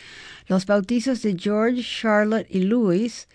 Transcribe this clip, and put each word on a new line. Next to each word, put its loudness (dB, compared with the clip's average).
los 0
bautizos 0
de -2
George, 0
Charlotte 0
y 0
Louis, 0